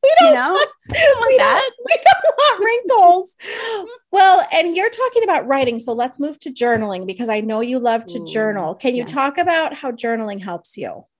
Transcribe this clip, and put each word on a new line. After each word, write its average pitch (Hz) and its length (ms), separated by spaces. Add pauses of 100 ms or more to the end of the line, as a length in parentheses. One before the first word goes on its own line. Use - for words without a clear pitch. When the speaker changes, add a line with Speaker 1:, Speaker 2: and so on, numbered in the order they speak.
Speaker 1:
we 587 160
don't 679 100
Speaker 2:
You 605 60
know? 262 180
Speaker 1:
want, 587 160 (200)
Speaker 2:
We - 100
don't 554 200
want 466 120
Speaker 1:
we 523 60
Speaker 2:
that. - 400
Speaker 1:
don't, 480 80
we - 200
don't 740 320
want 508 260
wrinkles. 403 720 (760)
Well, 381 420
and 330 220
you're 392 140
talking 480 340
about 349 240
writing, 254 320
so 233 140
let's 240 260
move 294 200
to 311 120
journaling, 214 540
because 190 240
I 214 120
know 220 180
you 247 200
love 233 280
to - 120
Speaker 2:
Ooh, 202 60
Speaker 1:
journal. 208 480
Can 247 220
you 240 60
Speaker 2:
yes. 233 100
Speaker 1:
talk 277 260
about 330 360
how 269 180
journaling 226 500
helps 180 360
you? 107 260 (160)